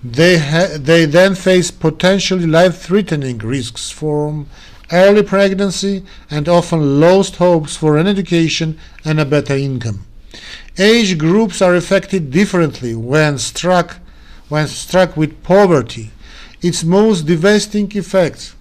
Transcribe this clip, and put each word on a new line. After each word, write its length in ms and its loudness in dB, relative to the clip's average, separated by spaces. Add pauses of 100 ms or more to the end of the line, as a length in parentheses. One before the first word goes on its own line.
They 360 2
ha-, 400 -2
they 260 2
then 300 4
face 360 0
potentially 760 -2
life-threatening 920 0
risks 520 -8
from 580 -6 (440)
early 300 6
pregnancy 840 -2 (260)
and 180 -4
often 520 2
lost 360 4
hopes 380 0
for 220 0
an 100 2
education 720 -2 (260)
and 140 0
a 60 2
better 300 -2
income. 520 -6 (720)
Age 400 2
groups 440 0
are 120 4
affected 560 -2
differently 640 0
when 440 0
struck, 600 -2 (500)
when 180 -2
struck 500 -2
with 260 -4
poverty. 680 2 (500)
Its 240 -4
most 380 2
devastating 720 0
effects 640 -2